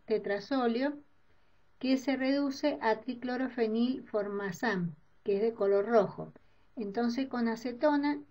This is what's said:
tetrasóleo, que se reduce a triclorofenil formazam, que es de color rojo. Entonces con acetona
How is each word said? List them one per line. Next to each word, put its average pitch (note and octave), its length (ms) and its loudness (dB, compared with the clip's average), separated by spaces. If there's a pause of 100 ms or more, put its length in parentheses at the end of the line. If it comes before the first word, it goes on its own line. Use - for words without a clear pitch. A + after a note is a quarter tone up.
tetrasóleo, A#3 880 0 (840)
que C4 180 2
se C4+ 180 -2
reduce C#4 640 0
a A3 200 2
triclorofenil B3 1080 -2
formazam, G3+ 880 -2 (280)
que G3+ 120 0
es G3 60 0
de A3+ 120 2
color G3+ 340 2
rojo. F#3+ 440 2 (460)
Entonces A#3+ 500 -2
con A#3+ 200 -2
acetona C#4+ 840 0